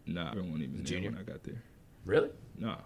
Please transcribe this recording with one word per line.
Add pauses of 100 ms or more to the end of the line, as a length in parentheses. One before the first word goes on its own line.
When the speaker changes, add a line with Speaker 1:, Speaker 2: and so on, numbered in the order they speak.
Speaker 1:
Nah,
I
wasn't
even
there
Speaker 2:
Junior?
Speaker 1:
when
I
got
there. (440)
Speaker 2:
Really? (280)
Speaker 1:
Nah.